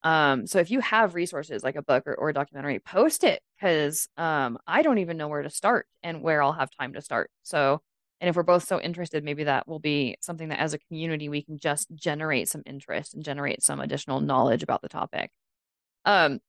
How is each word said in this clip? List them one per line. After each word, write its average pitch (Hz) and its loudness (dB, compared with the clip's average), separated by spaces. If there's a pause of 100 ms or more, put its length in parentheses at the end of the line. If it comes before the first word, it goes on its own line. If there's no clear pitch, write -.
Um, 147 4
so 196 2
if 170 2
you 262 2
have 220 2
resources 156 -6
like 127 -2
a 147 -8
book 131 2
or, 147 -4
or - -2
a 151 -2
documentary, 143 -4
post - 2
it, - 4 (180)
'cause, 156 2 (100)
um, 143 0
I 208 2
don't 262 4
even 170 -4
know 151 -4
where 151 -4
to 143 -6
start - 0 (160)
and 165 -8
where 156 2
I'll 143 4
have 147 -2 (100)
time 135 -6
to - -10
start. - -4 (120)
So, 147 2 (400)
and 180 2
if 165 0
we're 175 2
both 175 4
so 180 -2
interested, 165 -6
maybe 147 -4
that 139 2
will 156 -10
be 143 0
something 160 -10
that 156 -4
as 151 0
a 151 -6
community, 160 -6
we 147 -4
can 151 -12
just 147 -2
generate 151 -2
some 156 -8
interest - -8
and 156 -12
generate 143 -4
some 143 0
additional 135 -4
knowledge 131 4
about - -2
the - -14
topic. - -6 (720)
Um, 165 4